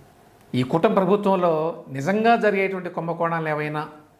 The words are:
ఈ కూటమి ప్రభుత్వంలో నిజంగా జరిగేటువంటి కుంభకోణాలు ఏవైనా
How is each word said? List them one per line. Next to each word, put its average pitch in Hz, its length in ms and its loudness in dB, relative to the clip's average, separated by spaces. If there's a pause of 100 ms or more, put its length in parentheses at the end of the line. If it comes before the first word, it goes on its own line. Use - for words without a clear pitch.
(580)
ఈ 127 120 2
కూటమి 190 280 2
ప్రభుత్వంలో 190 540 2 (440)
నిజంగా 202 360 2 (100)
జరిగేటువంటి 190 540 0
కుంభకోణాలు 165 560 -2
ఏవైనా 151 300 -4 (380)